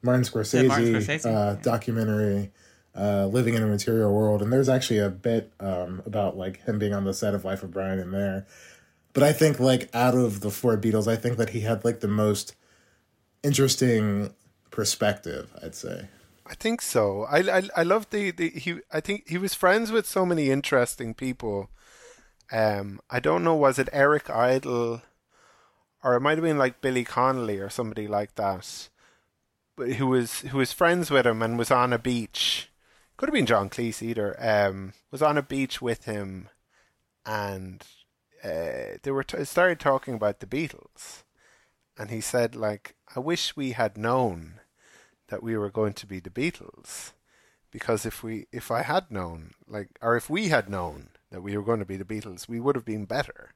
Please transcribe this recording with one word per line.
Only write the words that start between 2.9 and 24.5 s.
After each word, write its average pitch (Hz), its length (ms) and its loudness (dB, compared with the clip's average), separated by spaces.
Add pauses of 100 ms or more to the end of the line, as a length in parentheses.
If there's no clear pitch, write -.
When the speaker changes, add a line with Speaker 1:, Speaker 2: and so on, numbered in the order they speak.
Speaker 1:
uh, 101 320 0
Living 117 280 2
in 113 80 2
a 110 40 2
Material 104 460 2
World, 107 280 4
and 110 120 0
there's 131 160 4
actually 123 300 2
a 101 100 2
bit, 110 500 -2
um, 92 460 -4
about, 104 320 -2
like, 95 260 -8
him 107 160 -2
being 101 140 0
on 98 100 -2
the 98 100 0
set 101 200 -2
of 95 100 -4
Life 95 200 -4
of 90 80 -10
Brian 95 280 -2
in 90 120 -6
there. 98 340 -2 (680)
But 135 120 4
I 151 100 6
think, 151 260 4
like, 127 340 4
out 123 220 4
of 113 260 2
the 104 100 -2
four 113 260 2
Beatles, 107 300 2
I 113 100 2
think 120 200 -2
that 113 120 0
he 107 120 -4
had, 110 220 -2
like, 117 160 0
the 107 80 -2
most 104 480 0 (880)
interesting 123 880 2 (380)
perspective, 101 800 -2 (120)
I'd 80 120 -12
say. 90 320 -10 (380)
Speaker 3:
I - 100 -16
think 233 260 -2
so. 104 420 0
I, 143 160 2 (200)
I, - 20 0 (160)
I 170 60 4
love 202 260 2
the, 202 220 -2
the, 170 180 -2
he, 170 300 -6 (120)
I 156 80 -2
think 202 280 -6
he 165 100 -4
was 190 160 -2
friends 214 380 4
with 226 140 0
so 190 200 0
many 160 240 2
interesting 127 640 0
people. 113 560 -6 (840)
Um, 101 480 0 (100)
I 123 100 -2
don't 160 240 0
know, 165 120 4
was 139 220 4
it 135 140 0
Eric 147 380 4
Idle, 120 760 0 (1000)